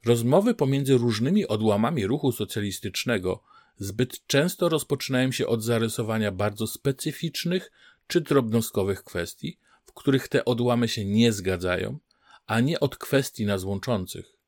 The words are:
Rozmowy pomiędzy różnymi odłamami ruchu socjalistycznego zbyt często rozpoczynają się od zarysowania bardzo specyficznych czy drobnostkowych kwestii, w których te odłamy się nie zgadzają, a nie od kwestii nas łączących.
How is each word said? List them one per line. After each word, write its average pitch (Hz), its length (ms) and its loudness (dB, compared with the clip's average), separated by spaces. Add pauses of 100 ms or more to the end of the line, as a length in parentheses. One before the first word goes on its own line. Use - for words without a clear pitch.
Rozmowy 123 480 4
pomiędzy 135 440 2
różnymi 120 500 2
odłamami 107 600 2
ruchu 135 240 0
socjalistycznego 101 1120 -4 (340)
zbyt 101 500 -6
często 170 420 2
rozpoczynają 131 640 0
się - 160 -2
od 113 160 0
zarysowania 110 680 0
bardzo 104 360 -2
specyficznych - 1040 -4 (360)
czy 175 140 2
drobnostkowych 110 840 0
kwestii, - 540 -8 (280)
w - 80 -20
których - 340 0
te - 180 0
odłamy 120 420 2
się 110 180 -4
nie 110 280 4
zgadzają, 92 640 -2 (460)
a 110 140 0
nie 135 200 2
od - 180 -2
kwestii - 480 0
nas 98 180 0
łączących. 98 840 -6